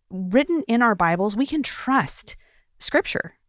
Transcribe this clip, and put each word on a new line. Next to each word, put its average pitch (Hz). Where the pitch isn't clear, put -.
written 220
in 233
our 226
Bibles, 185
we 277
can 302
trust -
Scripture -